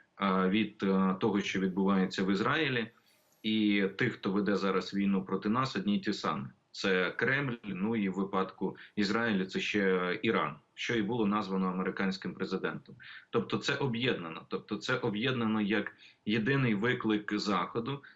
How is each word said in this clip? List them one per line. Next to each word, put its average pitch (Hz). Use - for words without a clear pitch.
а, 95
від, 104
а, 95
того, 101
що -
відбувається 95
в 95
Ізраїлі, 123
і 104
тих, 120
хто -
веде 101
зараз 92
війну 98
проти 95
нас, 131
одні 101
й 98
ті 98
самі. 76
Це 92
Кремль, 131
ну 101
і 101
в 90
випадку 95
Ізраїлю 104
це 95
ще 92
Іран, 85
що -
і 110
було 110
названо 95
американським 92
президентом. 87
Тобто 117
це 143
об'єднано. 113
Тобто -
це 127
об'єднано 113
як 104
єдиний 117
виклик 107
Заходу, 104